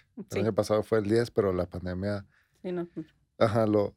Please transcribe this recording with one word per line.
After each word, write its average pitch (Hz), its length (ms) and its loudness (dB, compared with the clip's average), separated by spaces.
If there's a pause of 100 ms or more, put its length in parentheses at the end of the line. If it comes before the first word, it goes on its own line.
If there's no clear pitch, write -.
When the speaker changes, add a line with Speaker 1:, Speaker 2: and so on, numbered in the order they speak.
(180)
Speaker 1:
El 202 120 -14
Speaker 2:
Sí. 107 100 -4
Speaker 1:
año 104 140 0
pasado 107 300 2
fue 110 160 0
el 101 60 -2
diez, 117 260 2
pero 101 220 2
la 90 160 -2
pandemia 92 580 -6 (340)
Speaker 2:
Sí, 180 120 -8
no. 180 160 -6 (480)
Speaker 1:
ajá, 110 280 2
lo, 104 320 2